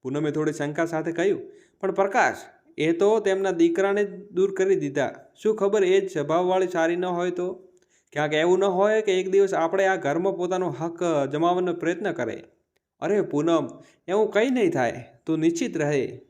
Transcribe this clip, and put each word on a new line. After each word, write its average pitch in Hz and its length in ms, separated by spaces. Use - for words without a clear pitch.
પૂનમે 147 280
થોડી 151 220
શંકા 147 340
સાથે 165 260
કહ્યું, - 300
"પણ 185 120
પ્રકાશ, 196 440
એ 160 140
તો 202 280
તેમના 190 300
દીકરાને 190 540
દૂર 185 500
કરી 190 220
દીધા. 143 380
શું 214 140
ખબર 196 280
એ 190 160
જ 190 120
સ્વભાવવાળી 180 540
સારી 170 300
ન 180 80
હોય 180 260
તો? 180 380
ક્યાંક 147 220
એવું 175 240
ન 196 60
હોય 202 380
કે 185 180
એક 185 100
દિવસ 190 240
આપણે 165 320
આ 190 100
ઘરમાં 170 400
પોતાનો 180 320
હક 165 320
જમાવવાનો 175 420
પ્રયત્ન 175 380
કરે?" 117 320
"અરે 190 220
પૂનમ, 156 460
એવું 208 220
કંઈ 226 200
નહીં 226 200
થાય, 123 340
તું 160 120
નિશ્ચિત 165 380
રહે." 143 540